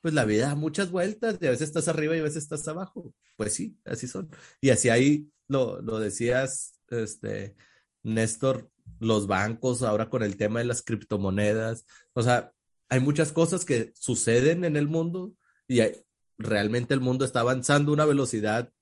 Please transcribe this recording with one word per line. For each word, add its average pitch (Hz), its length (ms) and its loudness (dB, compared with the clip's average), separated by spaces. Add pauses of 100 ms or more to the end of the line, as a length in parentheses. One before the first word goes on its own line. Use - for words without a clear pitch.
pues, 156 80 0
la 135 120 2
vida 107 240 2
da 147 60 -2
muchas 156 360 -2
vueltas 196 500 -4
y 160 60 0
a - 20 2
veces 147 200 -2
estás 160 180 -2
arriba 156 280 0
y 160 40 0
a 156 40 -2
veces 151 200 -6
estás 151 240 -10
abajo. 175 440 -12 (260)
Pues 107 160 -4
sí, 214 220 -8 (100)
así 123 220 -8
son. 185 220 -10 (320)
Y 135 80 4
así 117 200 4
ahí 139 420 4 (160)
lo, 135 340 -2
lo 110 160 -4
decías, 117 800 -4 (100)
este, 104 640 -8 (480)
Néstor, 113 680 -2 (300)
los 110 260 2
bancos, 113 560 0
ahora 110 300 0
con 120 100 -2
el 101 160 -2
tema 110 220 0
de 120 60 -2
las 120 180 -4
criptomonedas. 104 1040 -2 (260)
O 123 80 0
sea, 120 320 2 (340)
hay 127 120 2
muchas 147 320 2
cosas 165 340 0
que 113 300 -2
suceden 131 680 2
en 156 120 0
el 147 120 0
mundo 170 460 -2 (340)
y 123 120 4
hay, 110 140 2 (440)
realmente 110 560 0
el 135 80 2
mundo 127 240 0
está 123 140 -2
avanzando 131 520 2
a - 40 4
una 151 100 4
velocidad 120 680 0 (100)